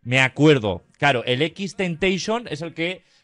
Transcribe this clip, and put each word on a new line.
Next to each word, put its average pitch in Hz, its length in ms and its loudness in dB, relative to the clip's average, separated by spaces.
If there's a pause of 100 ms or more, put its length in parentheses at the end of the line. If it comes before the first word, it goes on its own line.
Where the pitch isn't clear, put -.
me 127 180 0
acuerdo, 127 640 4 (140)
claro, 131 260 0
el 123 160 -2
X 170 340 -6
Temptation 190 720 -4
es 151 120 -8
el 165 140 -10
que 170 280 -6 (220)